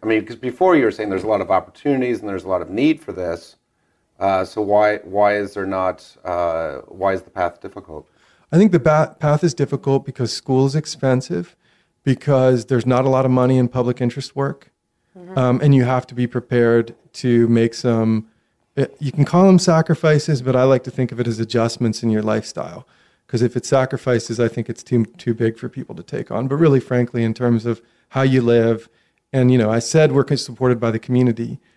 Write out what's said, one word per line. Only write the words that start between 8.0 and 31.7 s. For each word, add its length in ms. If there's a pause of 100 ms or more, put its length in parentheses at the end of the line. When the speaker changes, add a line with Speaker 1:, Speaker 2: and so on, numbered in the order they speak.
Speaker 2:
I 60
think 140
the 80
ba-, 400
path 240
is 100
difficult 520
because 260
school 340
is 100
expensive, 800 (480)
because 600
there's 200
not 200
a 40
lot 160
of 60
money 260
in 100
public 340
interest 340
work, 360 (460)
Speaker 3:
Mm-hmm. 220
Speaker 2:
um, 240
and 100
you 120
have 220
to 80
be 120
prepared 640 (200)
to 340
make 260
some, 540 (480)
uh, 80 (160)
you 140
can 100
call 220
them 140
sacrifices, 800
but 160
I 60
like 200
to 80
think 220
of 80
it 60
as 120
adjustments 640
in 60
your 120
lifestyle. 640 (400)
'Cause 160
if 140
it's 140
sacrifices, 720
I 80
think 200
it's 140
too, 220 (120)
too 160
big 240
for 120
people 260
to 80
take 280
on. 180
But 80
really, 240
frankly, 420
in 100
terms 320
of 160 (280)
how 140
you 180
live, 480 (420)
and, 200
you 60
know, 140
I 80
said 320
we're 140
con-, 120
supported 440
by 100
the 80
community, 600 (180)